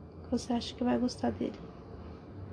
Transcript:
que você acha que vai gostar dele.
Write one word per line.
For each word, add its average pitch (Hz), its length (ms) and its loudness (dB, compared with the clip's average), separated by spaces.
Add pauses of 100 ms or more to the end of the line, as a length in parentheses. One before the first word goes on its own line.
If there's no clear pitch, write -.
(240)
que - 80 -10
você 240 200 2
acha 233 220 2
que - 80 -2
vai 247 160 6
gostar 247 320 4
dele. - 280 0 (960)